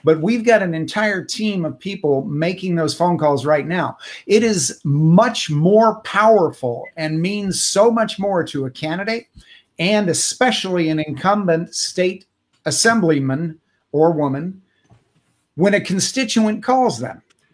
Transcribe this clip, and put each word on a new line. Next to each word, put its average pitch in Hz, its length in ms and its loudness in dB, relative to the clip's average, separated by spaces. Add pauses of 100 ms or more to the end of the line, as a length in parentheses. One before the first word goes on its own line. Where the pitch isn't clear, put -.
but 156 160 4
we've 220 240 0
got 220 180 4
an 175 120 -2
entire 180 500 -4
team 202 400 -4
of 131 140 -8
people 160 460 -2
making 175 500 -4
those 156 200 -2
phone 175 240 0
calls 143 260 0
right 147 220 2
now. 165 320 -4 (280)
It 220 160 4
is 202 420 -2
much 165 680 2
more 214 500 4
powerful 180 880 0 (100)
and 156 240 -4
means 196 400 -4
so 214 300 2
much 226 280 -2
more 190 260 0
to 139 220 -6
a 123 40 -6
candidate, 196 560 -6 (520)
and 202 300 2
especially 180 800 0
an 156 120 -2
incumbent 170 760 0
state 185 520 -4 (380)
assemblyman 160 960 0 (340)
or 156 200 4
woman, 147 500 -4 (920)
when 196 180 4
a 196 60 2
constituent 214 840 -2
calls 254 360 0
them. - 240 -10 (320)